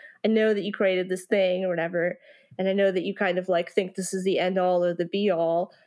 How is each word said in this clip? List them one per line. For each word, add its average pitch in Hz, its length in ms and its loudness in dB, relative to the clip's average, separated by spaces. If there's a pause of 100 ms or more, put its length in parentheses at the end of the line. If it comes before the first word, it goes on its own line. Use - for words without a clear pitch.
(240)
I 208 40 2
know 220 240 4
that 208 120 -2
you 202 80 -4
created 185 360 0
this 185 180 -6
thing 190 380 2
or 185 40 -2
whatever, 175 500 -2 (400)
and 190 100 0
I 190 40 2
know 196 180 2
that 180 140 -2
you 196 100 -4
kind 185 240 -2
of, 185 100 -4
like, 175 220 0
think 190 240 -2
this 185 180 -6
is 190 120 -4
the 175 160 0
end 185 180 0
all 180 260 2
or 175 100 0
the 175 100 -4
be 202 260 0
all, 165 420 0 (140)